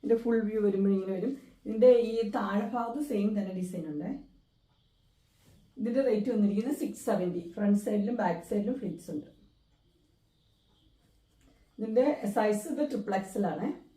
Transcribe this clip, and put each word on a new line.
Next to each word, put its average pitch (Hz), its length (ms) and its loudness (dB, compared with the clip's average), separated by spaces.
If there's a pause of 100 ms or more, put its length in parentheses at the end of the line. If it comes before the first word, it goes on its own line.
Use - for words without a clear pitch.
ഇതിൻ്റെ 226 200 4
ഫുൾ 233 240 2
വ്യൂ 214 180 -2
വരുമ്പോൾ 196 300 4
ഇങ്ങനെ 190 220 -2
വരും. 254 160 -4 (320)
ഇതിൻ്റെ 220 240 6 (180)
ഈ 220 60 -4 (240)
താഴെ 202 360 -2
ഭാഗത്ത് 233 360 -4
സെയിം 208 260 0
തന്നെ 190 240 -4
ഡിസൈൻ 180 320 -6
ഉണ്ട്. 151 180 -6 (1700)
ഇതിൻ്റെ 240 300 0
റേറ്റ് 214 260 2
വന്നിരിക്കുന്നത് 208 480 2
സിക്സ് - 280 -6
സെവൻറ്റി. 180 340 -2 (100)
ഫ്രണ്ട് 202 300 2
സൈഡിലും 208 380 0
ബാക്ക് 170 280 -2
സൈഡിലും 214 300 -2
ഫ്ലിറ്റ്സ് - 340 -8
ഉണ്ട്. 151 160 -8 (2500)
ഇതിൻ്റെ 220 260 4 (300)
സൈസ് 208 380 2
ഇത് 294 180 0
ട്രിപ്പിൾ 202 280 -2
എക്സ് - 200 -6
എൽ 202 140 2
ആണ്. 165 140 -4 (300)